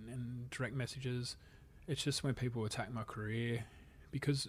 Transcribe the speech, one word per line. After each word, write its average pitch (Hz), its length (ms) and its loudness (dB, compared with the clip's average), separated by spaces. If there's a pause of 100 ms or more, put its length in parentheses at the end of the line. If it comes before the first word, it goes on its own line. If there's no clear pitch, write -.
and 123 400 -4
direct 127 240 0
messages. 123 640 0 (520)
It's 139 160 2
just - 200 4
when 135 120 4
people 120 280 2
attack 107 300 0
my 113 100 0
career, 113 600 0 (460)
because 139 380 4